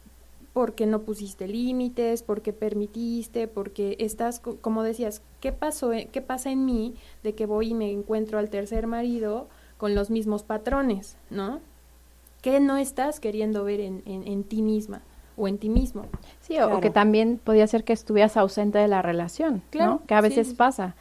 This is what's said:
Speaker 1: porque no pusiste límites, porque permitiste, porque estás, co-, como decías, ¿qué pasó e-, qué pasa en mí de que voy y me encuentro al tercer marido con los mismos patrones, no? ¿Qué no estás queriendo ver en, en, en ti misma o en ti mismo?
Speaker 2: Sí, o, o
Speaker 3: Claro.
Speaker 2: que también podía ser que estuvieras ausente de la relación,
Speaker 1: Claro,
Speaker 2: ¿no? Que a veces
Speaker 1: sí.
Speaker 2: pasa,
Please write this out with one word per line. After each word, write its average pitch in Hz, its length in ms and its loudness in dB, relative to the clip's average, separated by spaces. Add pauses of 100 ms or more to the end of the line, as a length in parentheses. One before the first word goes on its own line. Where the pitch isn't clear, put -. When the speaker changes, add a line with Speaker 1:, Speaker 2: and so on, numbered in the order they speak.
(520)
Speaker 1:
porque 226 340 0
no 214 160 0
pusiste 202 460 -8
límites, 240 760 -2
porque 214 320 -4
permitiste, 226 920 -4
porque 202 540 -6
estás, 233 400 -4
co-, - 160 -10
como 220 260 -2
decías, 220 380 -4 (200)
¿qué 269 120 -4
pasó 294 400 -4
e-, 226 140 -4
qué 262 160 -8
pasa 254 280 -6
en 269 140 0
mí 240 300 -2 (280)
de 214 120 -4
que 220 100 -4
voy 214 280 -2
y - 20 -2
me 214 180 -2
encuentro 214 460 -2
al 208 100 -2
tercer 208 380 -4
marido 233 600 -4 (280)
con 208 180 -2
los 202 140 0
mismos 214 360 -2
patrones, 220 720 -4 (100)
no? 202 320 -8 (800)
¿Qué 269 180 2
no 277 200 2
estás 277 420 -4
queriendo 214 440 -2
ver 202 160 -2
en, 190 260 -8
en, 190 200 -10
en 202 180 -4
ti 220 180 -4
misma 214 400 -2 (340)
o 214 100 -2
en 196 120 -2
ti 214 100 -4
mismo? 226 380 0 (340)
Speaker 2:
Sí, 311 180 -4
o, 254 60 6
o - 40 6
Speaker 3:
Claro. 208 120 2
Speaker 2:
que 208 80 4
también 214 540 6
podía 214 240 6
ser 220 180 0
que - 80 2
estuvieras 214 460 4
ausente 208 400 2
de 208 100 6
la 190 140 4
relación, 175 680 -2
Speaker 1:
Claro, 320 220 2
Speaker 2:
¿no? 302 160 -2
Que 220 80 2
a 208 80 8
veces 226 260 4
Speaker 1:
sí. 247 60 -8
Speaker 2:
pasa, 240 460 2